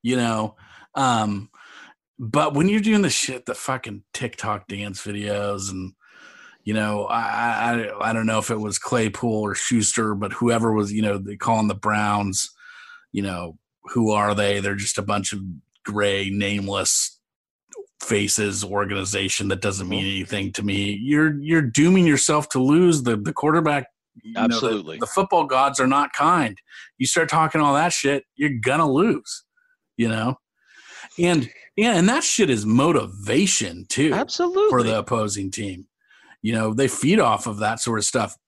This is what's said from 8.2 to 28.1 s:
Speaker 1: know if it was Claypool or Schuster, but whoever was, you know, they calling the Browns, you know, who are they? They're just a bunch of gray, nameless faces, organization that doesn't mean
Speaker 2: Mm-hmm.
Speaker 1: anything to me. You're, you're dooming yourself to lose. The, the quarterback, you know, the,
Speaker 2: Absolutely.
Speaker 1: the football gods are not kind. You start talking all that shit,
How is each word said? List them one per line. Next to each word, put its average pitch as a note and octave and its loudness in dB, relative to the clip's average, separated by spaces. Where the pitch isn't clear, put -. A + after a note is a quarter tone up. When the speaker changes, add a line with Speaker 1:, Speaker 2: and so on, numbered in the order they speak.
Speaker 1:
know A2 2
if G#2+ -4
it A2 -2
was G#2 -6
Claypool A2 -2
or G2+ -4
Schuster, A2 0
but G2+ -6
whoever A#2 2
was, G#2 0
you G#2+ 0
know, G2+ 0
they G2+ -10
calling A2 2
the G2 0
Browns, G#2 0
you G2 -4
know, F2 -8
who A2+ 0
are G#2 2
they? G2+ 2
They're G2+ -2
just G2+ -4
a G#2 -4
bunch G2+ -2
of G2+ -8
gray, G2+ 0
nameless G2+ -2
faces, G2+ -2
organization G2 -4
that G2 -2
doesn't F#2+ -4
mean F#2+ -4
Speaker 2:
Mm-hmm. F#2+ -2
Speaker 1:
anything F#2+ -6
to G#2 -6
me. G2+ -2
You're, D3 0
you're D#3 2
dooming E3 4
yourself D3+ 2
to C3 0
lose. D#3 6
The, A#2 2
the G#2 -4
quarterback, D3+ 0
you A2+ -16
know, G#2+ -2
the, A2+ 2
Speaker 2:
Absolutely. A2+ -2
Speaker 1:
the A2+ -4
football F#3+ 2
gods C3+ 2
are C3 4
not C#3 2
kind. D3 2
You B2+ -2
start E3 0
talking D#3+ 2
all C#3+ 4
that E3 2
shit, C#3 0